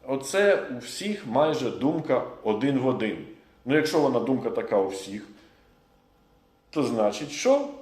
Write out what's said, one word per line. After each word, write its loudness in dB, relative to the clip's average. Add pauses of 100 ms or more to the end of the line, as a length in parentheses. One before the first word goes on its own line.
Оце 2 (120)
у -8
всіх -8
майже 2
думка 0 (200)
один 2
в 2
один. 0 (480)
Ну, 2
якщо 2
вона 2
думка 0
така 0
у 2
всіх, -10 (1400)
то 0
значить 0
що? 2 (140)